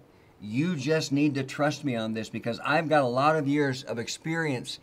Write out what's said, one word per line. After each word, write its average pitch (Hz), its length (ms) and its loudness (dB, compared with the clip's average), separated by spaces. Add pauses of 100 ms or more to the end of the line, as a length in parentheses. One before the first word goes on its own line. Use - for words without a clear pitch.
(380)
you 135 380 0
just 147 340 0
need 143 260 2
to 135 60 0
trust 147 420 -2
me 131 120 0
on 110 160 -2
this 110 160 -4
because 113 320 -4
I've 151 280 0
got 147 140 4
a 131 40 2
lot 139 300 4
of 143 120 0
years 139 360 2
of 117 140 -6
experience 151 840 -4